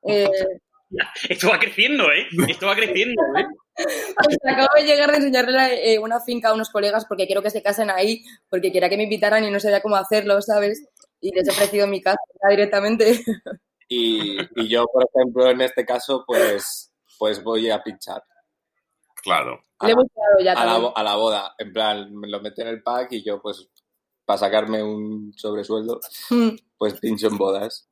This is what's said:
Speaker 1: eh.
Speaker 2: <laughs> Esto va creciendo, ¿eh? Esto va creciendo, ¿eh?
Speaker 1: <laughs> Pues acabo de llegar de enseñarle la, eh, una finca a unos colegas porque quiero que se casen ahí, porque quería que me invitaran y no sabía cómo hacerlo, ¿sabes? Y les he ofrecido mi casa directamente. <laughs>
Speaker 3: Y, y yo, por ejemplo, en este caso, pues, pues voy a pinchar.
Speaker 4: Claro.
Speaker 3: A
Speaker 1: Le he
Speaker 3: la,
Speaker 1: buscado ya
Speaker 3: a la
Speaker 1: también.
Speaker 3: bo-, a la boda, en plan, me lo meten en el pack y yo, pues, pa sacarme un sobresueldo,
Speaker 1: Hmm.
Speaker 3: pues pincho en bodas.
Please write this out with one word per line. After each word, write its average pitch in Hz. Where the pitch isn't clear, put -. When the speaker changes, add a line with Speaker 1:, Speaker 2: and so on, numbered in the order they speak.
Speaker 1:
eh. 202
Speaker 2:
<laughs> -
Esto 185
va 190
creciendo, 220
¿eh? 190
Esto 185
va 196
creciendo, 220
¿eh? -
Speaker 1:
<laughs> -
Pues 440
acabo 262
de 302
llegar 294
de 294
enseñarle 254
la, 262
eh, 220
una 226
finca 240
a 220
unos 220
colegas 208
porque 185
quiero 190
que 208
se 208
casen 202
ahí, 202
porque 185
quería 180
que 196
me 214
invitaran 208
y 208
no 202
sabía 202
cómo 208
hacerlo, 202
¿sabes? 208
Y 190
les 185
he 190
ofrecido 202
mi 196
casa 202
directamente. 208
<laughs> -
Speaker 3:
Y, 110
y 113
yo, 120
por 127
ejemplo, 127
en 127
este 127
caso, 127
pues, -
pues 107
voy 113
a 104
pinchar. -
Speaker 4:
Claro. 71
Speaker 3:
A -
Speaker 1:
Le 226
he 233
Speaker 3:
la, 254
Speaker 1:
buscado 208
ya 185
Speaker 3:
a -
la 120
Speaker 1:
también. 113
Speaker 3:
bo-, 120
a 110
la 104
boda, 107
en 104
plan, 104
me 104
lo 104
meten 107
en 113
el 110
pack 123
y 104
yo, 101
pues, -
pa 101
sacarme 107
un 107
sobresueldo, 110
Speaker 1:
Hmm. 233
Speaker 3:
pues 104
pincho 107
en 104
bodas. 98